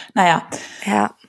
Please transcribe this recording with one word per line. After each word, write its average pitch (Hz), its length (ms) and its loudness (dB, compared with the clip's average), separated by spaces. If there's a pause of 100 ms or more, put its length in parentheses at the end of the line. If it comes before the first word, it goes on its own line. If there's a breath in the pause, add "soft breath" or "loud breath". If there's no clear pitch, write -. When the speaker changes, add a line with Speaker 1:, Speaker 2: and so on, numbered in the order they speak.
(140)
Speaker 1:
Naja. 175 320 4 (400 loud breath)
Speaker 2:
Ja. 208 300 0 (140)